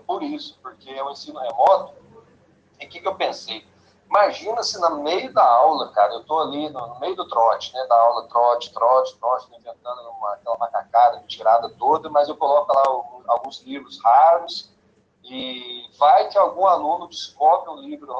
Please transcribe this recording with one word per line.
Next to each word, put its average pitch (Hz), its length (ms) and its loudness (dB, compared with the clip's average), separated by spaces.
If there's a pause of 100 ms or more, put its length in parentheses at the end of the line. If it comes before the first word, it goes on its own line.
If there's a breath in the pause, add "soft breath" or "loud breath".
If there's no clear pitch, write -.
por - 180 -6
isso, 147 380 -12
porque 131 280 -20
é 135 140 -10
um 139 80 -8
ensino 147 280 -16
remoto. 127 540 2 (880)
E - 60 -20
o - 40 -20
que - 100 -20
que - 80 -8
eu - 80 -2
pensei? 117 500 -8 (440 soft breath)
Imagina 208 520 0
se - 200 -8
no 160 200 0
meio 185 320 -4
da - 120 4
aula, 131 480 4
cara, 104 200 2
eu 113 120 -10
tô 156 140 -2
ali 147 300 -6
no, 131 160 -14
no 117 140 -16
meio 175 160 -6
do - 140 -10
trote, 117 440 0
né? 131 140 -6
Da 120 80 4
aula, 117 320 2
trote, 120 460 0
trote, 127 440 0
trote, 120 380 -4
inventando 117 540 -16
uma, 107 240 -8
aquela 117 240 -8
macacada, 117 680 0
tirada 113 420 0 (100)
toda, 156 300 0
mas 147 180 2
eu 147 80 -8
coloco 147 380 0
lá 139 180 4
o-, - 360 -8
alguns - 360 -4
livros 135 400 -14
raros 165 680 4 (540)
e 127 720 -14
vai 156 300 4
que - 100 -8
algum 175 300 2
aluno 165 400 0
descobre 170 640 0
um 151 80 -14
livro 139 420 -16